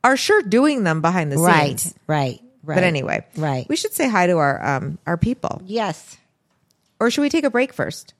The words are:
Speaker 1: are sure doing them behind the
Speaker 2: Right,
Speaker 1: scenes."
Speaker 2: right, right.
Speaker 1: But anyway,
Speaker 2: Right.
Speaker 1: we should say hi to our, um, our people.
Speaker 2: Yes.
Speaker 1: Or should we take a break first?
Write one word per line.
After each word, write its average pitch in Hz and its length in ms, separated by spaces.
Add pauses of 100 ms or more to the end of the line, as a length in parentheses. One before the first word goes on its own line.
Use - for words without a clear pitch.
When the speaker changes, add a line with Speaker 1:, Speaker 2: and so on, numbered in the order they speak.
Speaker 1:
are 254 140
sure 415 240
doing 247 420
them 160 180
behind 165 300
the 139 60
Speaker 2:
Right, 151 420
Speaker 1:
scenes." - 140 (140)
Speaker 2:
right, 143 320 (240)
right. 147 120
Speaker 1:
But 156 80
anyway, 156 420 (120)
Speaker 2:
Right. 139 320
Speaker 1:
we 302 60
should 415 180
say 285 160
hi 190 160
to 175 120
our, 143 280
um, 143 400
our 170 120
people. - 480
Speaker 2:
Yes. 202 520 (800)
Speaker 1:
Or 233 120
should 285 100
we 285 80
take 302 160
a 269 60
break 247 220
first? - 460